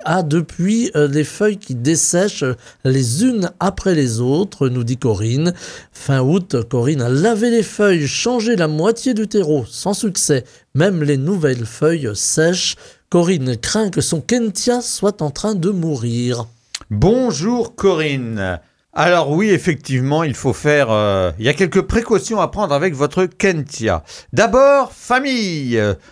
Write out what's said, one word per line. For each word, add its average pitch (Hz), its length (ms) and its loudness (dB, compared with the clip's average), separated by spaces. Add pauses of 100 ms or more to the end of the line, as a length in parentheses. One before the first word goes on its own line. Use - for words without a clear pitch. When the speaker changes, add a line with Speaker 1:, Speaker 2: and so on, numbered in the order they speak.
Speaker 1:
a 180 160 0
depuis, 175 720 0
euh, 147 100 4
des 147 180 0
feuilles 208 340 -2
qui - 160 -10
dessèchent, 165 720 0
euh, 127 120 -2 (280)
les 131 400 2
unes 226 260 0 (100)
après 190 340 0
les 123 260 0
autres, 139 500 0
nous 123 140 -2
dit 123 120 -2
Corinne. 123 560 0 (400)
Fin 135 280 0
août, 160 360 0 (140)
Corinne 131 320 0
a 120 80 0
lavé 214 400 2
les 233 120 4
feuilles, 180 460 0
changé 233 480 0
la 165 120 0
moitié 208 440 0
du 214 160 -2
terreau, 151 400 0
sans - 240 -4
succès. 175 520 0 (300)
Même 170 280 2
les 143 160 2
nouvelles 139 480 0
feuilles 151 480 0
sèches. - 640 0 (340)
Corinne 165 480 2
craint 208 320 -2
que 156 100 -2
son 156 220 -2
Kentia 240 580 0
soit 202 400 -2
en 151 100 -2
train 214 240 -4
de 175 140 0
mourir. 120 800 -2 (420)
Speaker 2:
Bonjour 208 880 0
Corinne. 123 840 0 (340)
Alors 160 380 2
oui, 202 200 2
effectivement, 143 760 0
il 135 100 -2
faut 131 180 -2
faire, 147 380 2
euh, 101 480 2
il 107 60 -6
y 120 40 2
a 139 60 2
quelques 185 280 2
précautions 220 580 0
à 160 80 2
prendre 180 260 -2
avec 165 180 0
votre 143 340 0
Kentia. 139 760 -2 (300)
D'abord, 254 600 4
famille. 202 880 -2 (320)